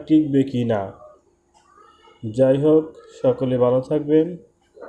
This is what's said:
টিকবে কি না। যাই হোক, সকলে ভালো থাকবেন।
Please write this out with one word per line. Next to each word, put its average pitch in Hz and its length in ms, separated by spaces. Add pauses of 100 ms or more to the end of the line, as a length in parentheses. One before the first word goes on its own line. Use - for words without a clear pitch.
টিকবে 147 400
কি 127 200
না। 110 180 (1400)
যাই 131 420
হোক, 156 180 (360)
সকলে 135 400
ভালো 123 300
থাকবেন। 151 380 (640)